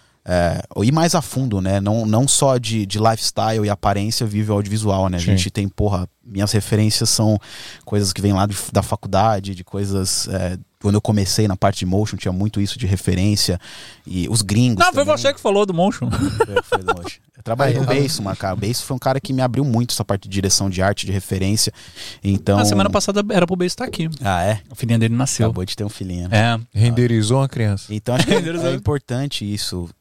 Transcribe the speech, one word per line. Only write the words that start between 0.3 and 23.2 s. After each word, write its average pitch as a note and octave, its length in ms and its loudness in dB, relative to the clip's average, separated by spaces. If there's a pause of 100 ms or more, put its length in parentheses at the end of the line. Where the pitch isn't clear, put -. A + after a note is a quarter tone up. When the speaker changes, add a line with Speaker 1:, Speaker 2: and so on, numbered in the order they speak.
Speaker 1:
ou - 100 -2
ir B2 80 4
mais E3 220 2
a E3+ 60 0
fundo, B2+ 400 -2
né? F#2+ 200 0
Não, G#2+ 260 0
não A2 200 2
só C#3 320 2
de, A2 280 -2
de G2 120 -4
lifestyle A2 680 0
e - 40 2
aparência G2+ 560 0
vive G#2+ 240 -2
o G#2 40 2
audiovisual, G2+ 540 0
né? F2+ 100 -2
A - 20 -2
Speaker 2:
Sim. E2+ 60 -4
Speaker 1:
gente F#2 240 2
tem, G2 180 -2
porra, F#2+ 400 0 (160)
minhas G2 280 -2
referências G#2+ 580 2
são G#2+ 280 4 (460)
coisas G2+ 280 0
que - 100 -8
vêm G2+ 100 4
lá G2 140 2
de, G2+ 100 -2 (160)
da G2+ 100 2
faculdade, G2 720 0
de F2+ 80 -12
coisas, G2 680 -2
é, F#2 300 -4 (220)
quando G2+ 160 2
eu G#2 40 2
comecei G#2+ 460 2
na G2 100 0
parte G2+ 240 2
de F#2+ 60 -2
motion, G2 300 0
tinha F#2+ 160 -4
muito G2+ 280 -2
isso G2+ 180 -2
de A#2 80 -4
referência, F#2+ 720 0 (460)
e F2+ 220 -4
os A2 140 0
gringos A2 420 2
Speaker 3:
Não, F4+ 80 4
foi C#4+ 120 2
Speaker 1:
também. D4 140 2
Speaker 3:
você C#4 140 0
que - 80 -10
falou G#3 240 2
do F#3+ 80 -2
motion. E3+ 380 0
Speaker 1:
Foi, - 540 0
foi - 140 -2
do - 180 -2
motion. - 240 -14 (160)
Eu B2 80 -20
trabalhei B2 300 0
Speaker 4:
Aí, C3 60 0
Speaker 1:
com C3+ 60 0
o C3+ 80 2
Speaker 4:
ó. - 20 2
Speaker 1:
Beiso, C3+ 260 0
mas, G2 160 -4
cara, F#2+ 160 -2
o - 20 -6
Beiso G2+ 280 -2
foi C3 120 -6
um - 20 -4
cara C3+ 220 0
que - 120 -6
me C3 80 0
abriu B2+ 240 2
muito A#2+ 280 0
essa G#2+ 120 -2
parte G2 200 -2
de G2+ 40 -16
direção G2 400 2
de F#2 140 -2
arte, G2 240 0
de F#2+ 60 -2
referência, G2 600 0 (520)
então G2+ 340 2
Speaker 3:
A G#2 60 4
semana G3 260 2
passada G3+ 400 0